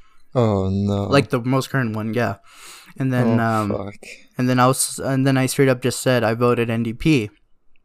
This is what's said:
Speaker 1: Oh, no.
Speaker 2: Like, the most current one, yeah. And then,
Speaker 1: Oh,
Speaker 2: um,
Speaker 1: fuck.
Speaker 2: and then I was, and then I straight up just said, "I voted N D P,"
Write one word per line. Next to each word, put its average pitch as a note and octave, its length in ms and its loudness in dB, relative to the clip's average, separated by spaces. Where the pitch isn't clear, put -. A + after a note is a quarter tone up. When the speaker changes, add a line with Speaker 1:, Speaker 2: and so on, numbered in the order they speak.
Speaker 1:
Oh, G2+ 320 2
no. G2+ 340 0
Speaker 2:
Like, C3+ 260 2
the B2+ 100 -2
most B2+ 300 -2
current A#2 260 -4
one, A2 180 -6
yeah. A2+ 220 -2
And C3+ 140 -2
then, A#2 280 2
Speaker 1:
Oh, A2+ 40 0
Speaker 2:
um, A2 260 0
Speaker 1:
fuck. G2+ 240 -4
Speaker 2:
and B2+ 120 0
then B2+ 120 2
I B2 60 6
was, - 320 0
and C3 280 -2
then C3+ 100 2
I C3 100 2
straight C3+ 220 2
up B2+ 140 0
just B2 180 -2
said, B2+ 240 2
"I A2+ 100 0
voted A#2 360 0
N A2+ 120 -2
D A2+ 100 -4
P," C3 380 0